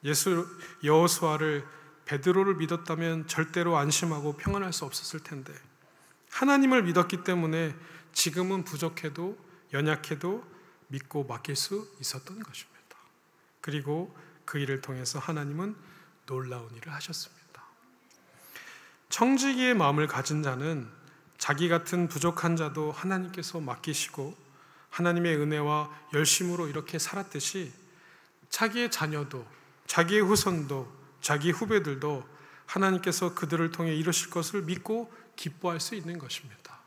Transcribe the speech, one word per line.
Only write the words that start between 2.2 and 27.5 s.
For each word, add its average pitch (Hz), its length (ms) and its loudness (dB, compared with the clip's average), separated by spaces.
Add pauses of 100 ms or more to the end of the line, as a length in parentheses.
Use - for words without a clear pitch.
믿었다면 165 720 -2
절대로 165 500 2
안심하고 147 600 0
평안할 196 340 -2
수 160 140 -4
없었을 - 360 -8
텐데, 143 320 -12 (760)
하나님을 269 540 6
믿었기 175 400 4
때문에 165 520 0 (380)
지금은 180 500 0
부족해도, 160 760 -6 (360)
연약해도 151 720 -2 (440)
믿고 139 340 -6
맡길 127 320 -6
수 202 440 -4
있었던 156 440 -10
것입니다. - 340 -16 (840)
그리고 147 560 -4 (300)
그 - 140 -6
일을 135 220 -2
통해서 127 360 -6
하나님은 156 580 -4 (520)
놀라운 123 480 -8
일을 147 180 -14
하셨습니다. - 680 -12 (1500)
청지기의 254 640 4
마음을 151 320 4
가진 151 380 -2
자는 135 460 -4 (500)
자기 151 300 2
같은 170 380 2
부족한 170 480 0
자도 151 360 -2
하나님께서 180 680 -4
맡기시고, 143 840 -6 (440)
하나님의 170 480 2
은혜와 151 540 0 (220)
열심으로 170 560 2
이렇게 151 280 -6
살았듯이 180 760 -6 (760)